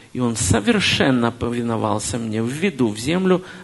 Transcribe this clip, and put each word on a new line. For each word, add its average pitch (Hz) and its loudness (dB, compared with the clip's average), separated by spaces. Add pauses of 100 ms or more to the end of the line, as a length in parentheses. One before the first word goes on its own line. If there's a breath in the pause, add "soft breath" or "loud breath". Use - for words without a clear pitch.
(140 loud breath)
и 123 -6
он 120 0
совершенно 185 2
повиновался 117 -2
мне, 113 -4
введу 131 0
в 107 -4
землю, 180 0 (200 loud breath)